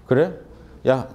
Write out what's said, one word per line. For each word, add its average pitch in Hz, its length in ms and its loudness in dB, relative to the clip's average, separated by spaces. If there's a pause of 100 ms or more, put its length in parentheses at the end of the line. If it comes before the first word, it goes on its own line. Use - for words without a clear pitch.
그래? 160 260 2 (540)
야, 127 280 0